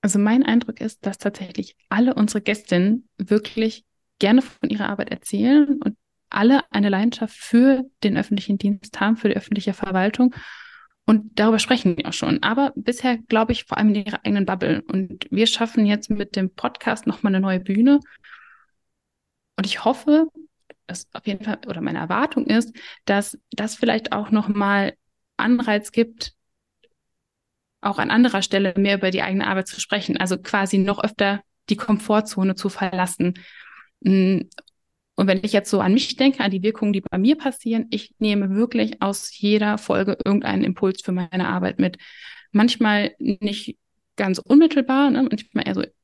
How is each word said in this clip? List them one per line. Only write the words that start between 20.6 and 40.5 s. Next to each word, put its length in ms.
dass 260
auf 140
jeden 180
Fall, 140
oder 120
meine 180
Erwartung 480
ist, 260
dass 340
das 260
vielleicht 360
auch 180
nochmal 640
Anreiz 560
gibt, 400
auch 180
an 100
anderer 320
Stelle 340
mehr 200
über 160
die 100
eigene 240
Arbeit 220
zu 120
sprechen. 360
Also 220
quasi 400
noch 260
öfter 360
die 80
Komfortzone 800
zu 120
verlassen. 640
Mm, 400
und 100
wenn 160
ich 100
jetzt 160
so 100
an 140
mich 220
denke, 260
an 80
die 120
Wirkungen, 300
die 80
bei 160
mir 220
passieren, 500
ich 300
nehme 360
wirklich 460
aus 380
jeder 400
Folge 460
irgendeinen 380